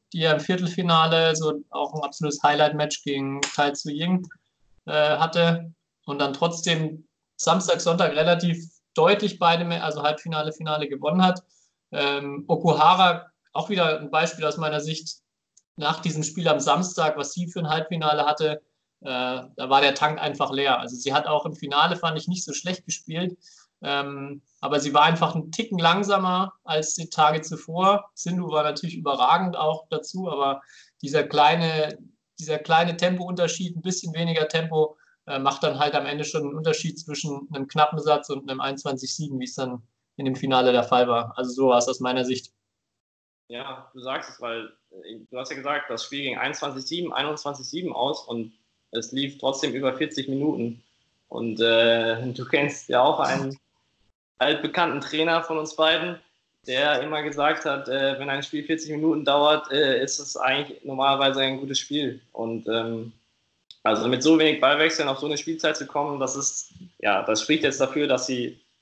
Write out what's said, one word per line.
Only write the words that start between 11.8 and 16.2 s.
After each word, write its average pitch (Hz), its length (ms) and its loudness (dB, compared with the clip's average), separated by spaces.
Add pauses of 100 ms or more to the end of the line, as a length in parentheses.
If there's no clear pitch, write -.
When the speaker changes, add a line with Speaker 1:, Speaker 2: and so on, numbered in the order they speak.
Speaker 1:
Ähm, 143 560 -4
Okuhara, 170 840 4 (240)
auch 165 160 -4
wieder 160 300 0
ein 143 100 -12
Beispiel 156 340 0
aus 151 140 -2
meiner 151 220 -2
Sicht, - 400 -8 (560)
nach 156 240 -2
diesem 156 220 -4